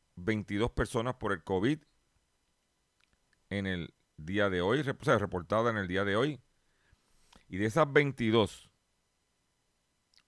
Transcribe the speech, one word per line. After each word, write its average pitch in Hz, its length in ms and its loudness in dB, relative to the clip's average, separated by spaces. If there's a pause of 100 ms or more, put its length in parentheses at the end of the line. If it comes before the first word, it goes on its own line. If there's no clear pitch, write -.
(160)
veintidós 101 560 -2
personas 120 420 -2
por 107 160 -6
el 95 140 -4
covid 107 340 0 (1700)
en 98 180 -2
el 90 260 -6 (220)
día 98 340 0
de 90 100 0
hoy, 113 220 2
rep-, 131 180 -6
o - 40 -16
sea, 131 140 4
reportada 101 520 0
en 110 60 -2
el 98 100 -2
día 92 180 0
de 98 120 0
hoy. 135 260 -2 (1040)
Y 92 100 -8
de 101 80 0
esas 147 240 2
veintidós, 120 800 2 (1600)